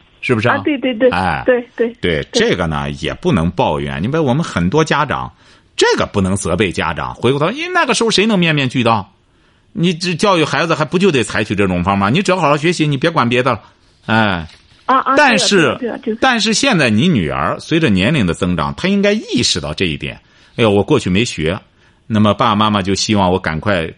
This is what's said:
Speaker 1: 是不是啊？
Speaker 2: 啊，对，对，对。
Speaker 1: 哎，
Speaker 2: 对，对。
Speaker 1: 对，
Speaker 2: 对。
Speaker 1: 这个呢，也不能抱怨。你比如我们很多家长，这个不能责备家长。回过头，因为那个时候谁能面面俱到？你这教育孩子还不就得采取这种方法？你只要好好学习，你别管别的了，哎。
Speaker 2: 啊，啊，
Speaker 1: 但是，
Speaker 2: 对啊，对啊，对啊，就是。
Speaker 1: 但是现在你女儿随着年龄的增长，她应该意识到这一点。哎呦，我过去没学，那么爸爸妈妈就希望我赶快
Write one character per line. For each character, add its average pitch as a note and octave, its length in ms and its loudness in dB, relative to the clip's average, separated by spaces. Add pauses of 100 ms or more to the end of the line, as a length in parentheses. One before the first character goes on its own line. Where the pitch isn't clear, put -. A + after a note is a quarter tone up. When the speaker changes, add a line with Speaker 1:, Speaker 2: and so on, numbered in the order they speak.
(220)
Speaker 1:
是 - 120 -2
不 G#3+ 60 0
是 G3 80 0
啊？ C4 80 0
Speaker 2:
啊， C#4+ 80 -4
对， D4+ 140 -2
对， B3+ 180 -4
对。 B3 140 2
Speaker 1:
哎， F3 360 0
Speaker 2:
对， B3 160 2 (140)
对。 A#3 200 -2
Speaker 1:
对， D#2+ 280 -2
Speaker 2:
对。 - 80 -16
Speaker 1:
这 A3 240 2
个 F2 100 -2
呢， D2 260 -4
也 C#2+ 220 -6
不 F3 160 -4
能 F2 220 0
抱 F#2+ 260 0
怨。 C#2+ 240 -6
你 G2 60 -2
比 C#3 80 -2
如 E3 80 0
我 B2 100 2
们 D3+ 80 0
很 F2 260 -2
多 D3+ 160 2
家 D3+ 220 0
长， C2 260 -6 (440)
这 - 100 2 (120)
个 F#2+ 100 0
不 - 120 -4
能 F#2+ 160 0
责 F2 200 -2
备 F2+ 160 2
家 E2 220 -2
长。 C2+ 200 -6
回 - 180 0
过 C#3 80 0
头， E3 120 0
因 D#4 160 -8
为 F4+ 40 -8
那 E4+ 140 0
个 B3+ 80 0
时 A#3 100 -2
候 A3+ 60 0
谁 G3 160 0
能 A3 140 2
面 E3 160 2
面 C#3 120 0
俱 B2 160 -2
到？ A2+ 300 0 (580)
你 F3 220 0
这 F3 220 -4
教 G3 200 2
育 D#3+ 80 2
孩 C#3+ 220 0
子 E3 80 0
还 D3 100 0
不 D3+ 140 -2
就 F#3 140 4
得 B2+ 120 2
采 G2+ 200 -4
取 G#2+ 120 -4
这 G2 120 2
种 F2+ 160 0
方 G2 160 2
法？ G2 100 2
你 E3 140 2
只 - 80 0
要 F#3 80 0
好 D#3 100 2
好 D3 80 2
学 D#3+ 160 0
习， D#3+ 140 -2
你 C#3+ 100 0
别 C#3+ 140 0
管 A#2+ 180 0
别 B2 140 2
的 C3 80 2
了， G#2+ 100 -4 (460)
哎。 G#2 400 0 (400)
Speaker 2:
啊， C4 100 4
啊， B3+ 180 0
Speaker 1:
但 C#4 220 4
是， F#3+ 240 2
Speaker 2:
对 C3 100 2
啊， F#2+ 80 -4
对 A#3+ 100 -6
啊， - 20 -6
对 - 0 -
啊， - 120 -8
就 A3+ 100 -4
是。 A3 60 -10
Speaker 1:
但 B3 220 0
是 A3 120 0
现 B3+ 240 0
在 C3+ 120 2
你 A2 180 2
女 G#2 220 2
儿 D2+ 300 -2
随 D#3+ 200 -2
着 D#3 120 2
年 F#2+ 200 2
龄 C3+ 140 0
的 E2 80 0
增 F2+ 240 -2
长， C#2+ 160 -2
她 - 140 -4
应 G3+ 160 2
该 G3+ 100 2
意 C#4 300 -2
识 - 180 -2
到 C#3+ 100 -6
这 G2+ 140 -4
一 D#2 100 -2
点。 C2 240 -12 (360)
哎 B2 80 -2
呦， A2 80 4
我 G2+ 120 4
过 C3+ 160 2
去 - 100 -4
没 F#2 140 2
学， E2+ 340 -4 (500)
那 A2 120 0
么 G#2 140 4
爸 B2 160 0
爸 G#2 60 2
妈 G#2+ 140 2
妈 G#2 120 0
就 F#2+ 120 -2
希 G#2+ 220 -2
望 F#2+ 160 2
我 F#2 80 2
赶 D#2+ 200 -4
快 F2 280 -2 (100)